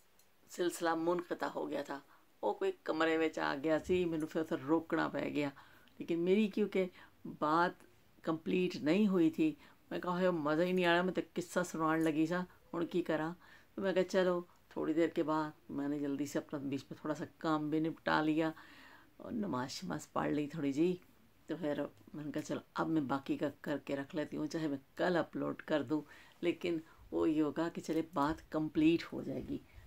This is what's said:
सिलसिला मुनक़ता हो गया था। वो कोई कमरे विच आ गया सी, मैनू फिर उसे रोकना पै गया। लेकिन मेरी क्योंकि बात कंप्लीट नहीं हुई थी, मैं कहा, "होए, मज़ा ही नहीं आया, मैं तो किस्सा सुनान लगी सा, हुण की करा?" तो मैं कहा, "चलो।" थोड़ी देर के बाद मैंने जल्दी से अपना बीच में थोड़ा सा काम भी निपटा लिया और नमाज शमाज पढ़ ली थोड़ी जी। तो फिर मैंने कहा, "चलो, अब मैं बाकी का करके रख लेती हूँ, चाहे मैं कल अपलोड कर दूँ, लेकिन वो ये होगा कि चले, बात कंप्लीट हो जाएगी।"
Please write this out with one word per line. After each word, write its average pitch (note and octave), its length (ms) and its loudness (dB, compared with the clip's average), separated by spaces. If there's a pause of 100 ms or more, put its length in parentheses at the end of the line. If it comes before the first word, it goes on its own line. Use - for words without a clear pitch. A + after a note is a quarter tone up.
(500)
सिलसिला E3+ 460 0
मुनक़ता E3 520 -2
हो C#3+ 180 -4
गया C#3+ 180 -4
था। C#3+ 220 -10 (380)
वो G#3 100 2
कोई G3 180 -2 (140)
कमरे D#3+ 320 2
विच D#3+ 220 2
आ D#3 160 0
गया D3+ 240 2
सी, F3+ 260 2
मैनू D#3+ 200 0
फिर D#3 160 -2
उसे D3 140 -4
रोकना D#3 520 2
पै C#3+ 240 -4
गया। C#3+ 200 -2 (480)
लेकिन E3+ 200 -2
मेरी G3 280 4
क्योंकि G3+ 440 0 (360)
बात E3 500 2 (460)
कंप्लीट F3+ 520 0
नहीं E3 320 4
हुई F3 220 6
थी, D#3 280 2 (340)
मैं F3 100 -4
कहा, F3 120 -2
"होए, F3+ 180 2
मज़ा D#3 320 2
ही F3+ 100 2
नहीं F3+ 120 4
आया, E3+ 180 6
मैं F#3 100 0
तो E3+ 80 -2 (140)
किस्सा F3+ 280 -2
सुनान D#3+ 380 0
लगी D#3+ 260 2
सा, F3+ 180 -2 (280)
हुण E3+ 120 -2
की E3+ 160 -2
करा?" D#3+ 340 -2 (400)
तो G#3 60 -6
मैं F#3+ 120 0
कहा, F#3 100 4
"चलो।" F3+ 440 0 (280)
थोड़ी D3+ 180 0
देर D#3+ 160 4
के D#3+ 140 0
बाद D3+ 300 -2 (180)
मैंने C#3+ 280 -2
जल्दी C#3+ 280 -2
से D#3 120 -2
अपना D3 200 -6
बीच C#3 320 -4
में D#3+ 140 -14
थोड़ा D3+ 100 -2
सा D3+ 120 -8 (140)
काम D3+ 280 0
भी D#3 100 0
निपटा D#3+ 420 0
लिया D#3 320 2 (680)
और - 120 -12
नमाज D3 380 -2
शमाज E3+ 360 -6
पढ़ D3+ 260 -2
ली D3 160 -2
थोड़ी C#3+ 260 -4
जी। F3 280 2 (480)
तो D#3+ 60 -6
फिर D3 340 -4 (260)
मैंने D3 160 -8
कहा, D3+ 100 -4
"चलो, D3 200 -6 (140)
अब E3 120 0
मैं D#3+ 200 0
बाकी C#3 300 -2
का D3 120 -2 (140)
करके C#3+ 320 -4
रख C#3 200 -6
लेती D3+ 220 -4
हूँ, D3+ 100 -2
चाहे D#3+ 200 -2
मैं C#3 120 -4 (180)
कल F3 180 2
अपलोड C#3+ 460 -2
कर D3+ 220 0
दूँ, D3 200 -2 (400)
लेकिन E3+ 380 0 (300)
वो E3+ 140 2
ये D#3 160 4
होगा D#3+ 280 0
कि E3+ 120 -8
चले, D#3+ 220 0 (100)
बात D3 260 0
कंप्लीट D#3 640 2
हो C3+ 200 -8
जाएगी।" C#3 380 -6 (260)